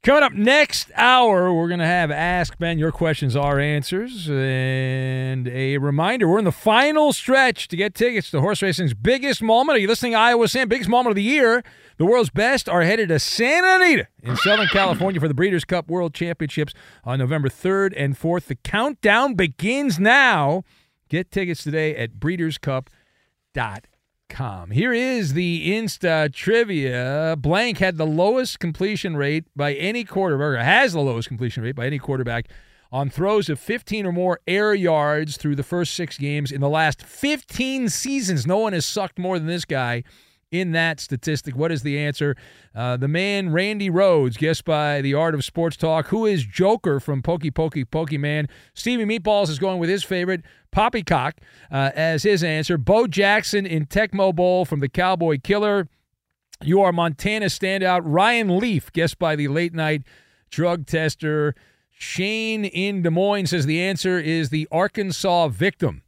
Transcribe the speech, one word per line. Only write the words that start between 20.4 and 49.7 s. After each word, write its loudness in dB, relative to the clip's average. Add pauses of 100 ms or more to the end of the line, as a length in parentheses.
Get -4
tickets -4
today -2
at -8
breeders -2
cup -4 (640)
dot -6
com. -20 (300)
B -18
M -8
L -6
S -12
P -
dot -
com. -12
Here 2
is -2
the -2
Insta -2
trivia. -2
Blank 0
had 0
the 0
lowest 0
completion -4
rate -2 (100)
by -2
any -4
quarterback, 0
or -2
has 4
the -2
lowest -2
completion -6
rate -6
by -6
any -4
quarterback -4 (440)
on -4
throws 0
of -4
fifteen -6
or -2
more -2
air 0
yards 0
through -2
the -4
first -4
six -8
games -4
in -6
the 0
last 0
fifteen -4
seasons. -2
No 2
one 0
has -2
sucked -6
more -2
than -4
this -6
guy -4 (480)
in -2
that 0
statistic. -6
What -2
is -4
the -4
answer? -2 (380)
Uh, -4
the -2
man, -2
Randy 0
Rhodes, 4
guessed -2
by 0
the -2
Art 0
of -4
Sports -2
Talk. 0
Who 0
is 2
Joker 0
from -4
Pokey -2
Pokey -2
Pokemon? -4 (240)
Stevie -2
Meatballs 0
is -6
going -2